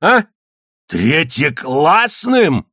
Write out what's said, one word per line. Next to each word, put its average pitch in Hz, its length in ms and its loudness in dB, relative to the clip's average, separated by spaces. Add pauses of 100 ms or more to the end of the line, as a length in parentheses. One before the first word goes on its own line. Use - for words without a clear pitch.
а? 220 240 2 (640)
Третьеклассным? 147 1800 0